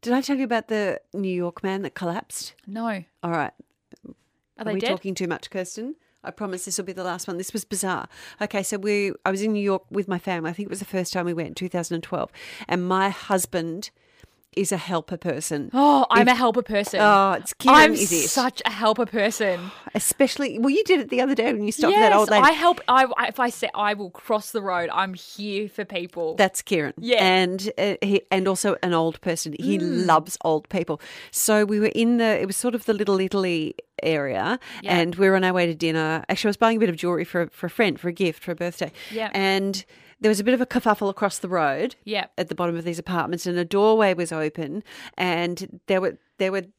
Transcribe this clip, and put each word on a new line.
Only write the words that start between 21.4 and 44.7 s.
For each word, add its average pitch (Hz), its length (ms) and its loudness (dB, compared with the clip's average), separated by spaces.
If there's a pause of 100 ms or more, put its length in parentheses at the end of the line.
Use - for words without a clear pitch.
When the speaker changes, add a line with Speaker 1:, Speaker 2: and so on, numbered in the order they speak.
Speaker 1:
when 208 100 -2
you 208 80 -2
stopped 330 200 2
Speaker 2:
Yes, 427 180 6
Speaker 1:
that - 40 6
old 214 140 6
lady. 214 160 6
Speaker 2:
I 294 60 8
help. 339 360 2
I, 262 200 6 (100)
I, 240 120 -2
if - 120 -6
I 247 80 2
say - 260 -6
I 208 200 0
will 196 160 -10
cross - 400 -4
the 226 100 -4
road, 180 320 -2
I'm 190 220 -2
here 202 560 -8
for 202 160 -8
people. 175 500 -6
Speaker 1:
That's 190 240 2
Kieran. 156 380 -2
Speaker 2:
Yeah. 226 260 2
Speaker 1:
And, 185 540 2
uh, 202 240 0
he, 196 180 2 (100)
and 190 160 2
also 190 360 0
an 180 100 0
old 165 300 0
person. 165 360 -4
He 196 200 0
Speaker 2:
Mm. 185 260 0
Speaker 1:
loves 160 400 2
old 156 240 0
people. 170 320 -4 (300)
So 214 340 2
we 208 160 0
were 214 140 4
in 233 240 4
the, 220 200 2
it - 60 0
was 196 120 -4
sort 240 180 -2
of 240 100 -4
the 226 80 0
Little 202 280 2
Italy 185 540 -2 (280)
area, 143 560 0 (240)
Speaker 2:
Yeah. 180 160 2
Speaker 1:
and 170 160 2
we 190 160 6
were 190 60 4
on 185 80 4
our 185 100 2
way 180 100 4
to 170 100 0
dinner. 160 540 0
Actually, 202 200 0
I - 20 4
was 202 80 -2
buying 226 180 4
a 214 40 2
bit 208 100 4
of 165 60 -4
jewellery 175 280 -2
for, 170 220 -2
for - 220 -10
a - 20 -6
friend, 185 280 0
for 175 100 -6
a 175 40 -4
gift, 170 300 -2
for - 100 -10
a - 20 -4
birthday. 175 380 -6 (180)
Speaker 2:
Yeah. 220 220 -6
Speaker 1:
And 196 500 0 (380)
there 214 80 4
was 214 100 4
a 202 60 -2
bit 247 100 4
of 240 60 0
a 247 60 0
kerfuffle 214 440 0
across 196 280 -2
the 190 100 -8
road 170 560 -2
Speaker 2:
Yeah. 208 220 -6 (120)
Speaker 1:
at 160 100 -4
the - 60 -6
bottom 170 220 -2
of 165 80 -8
these 170 140 -6
apartments, 170 460 -4
and 175 140 -2
a 175 60 0
doorway 202 500 4
was 165 160 -4
open, 156 540 -6 (340)